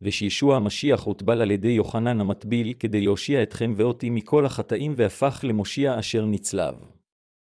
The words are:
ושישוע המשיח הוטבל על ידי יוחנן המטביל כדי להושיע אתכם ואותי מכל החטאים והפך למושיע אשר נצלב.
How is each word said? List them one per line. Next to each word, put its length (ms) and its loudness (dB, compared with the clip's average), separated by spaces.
ושישוע 540 2
המשיח 460 0
הוטבל 400 0
על 80 2
ידי 180 0
יוחנן 520 0
המטביל 520 -2
כדי 280 -2
להושיע 420 2
אתכם 340 -2
ואותי 340 0
מכל 360 2
החטאים 500 -4
והפך 520 0
למושיע 500 0
אשר 280 -2
נצלב. 480 -2